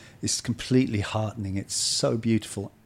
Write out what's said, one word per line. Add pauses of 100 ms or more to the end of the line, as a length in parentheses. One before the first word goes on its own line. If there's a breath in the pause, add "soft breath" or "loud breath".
(200 loud breath)
is
completely
heartening.
It's
so
beautiful (140)